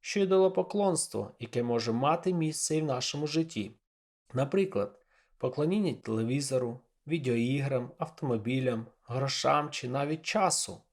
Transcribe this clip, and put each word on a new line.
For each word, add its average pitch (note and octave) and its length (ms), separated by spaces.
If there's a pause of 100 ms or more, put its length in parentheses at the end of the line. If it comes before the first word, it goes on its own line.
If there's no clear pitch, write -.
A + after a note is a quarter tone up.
що - 200
ідолопоклонство, F#3 1160
яке A#2 240
може A#2 300
мати D#3 400
місце D#3 440
і D#3 40
в D#3 40
нашому C#3+ 420
житті. D3+ 440 (640)
Наприклад, C#3 640 (400)
поклоніння D#3 560
телевізору, B2 880 (260)
відеоіграм, C3 920
автомобілям, B2 880 (160)
грошам C#3 680
чи C3 180
навіть C#3+ 340
часу. - 580 (120)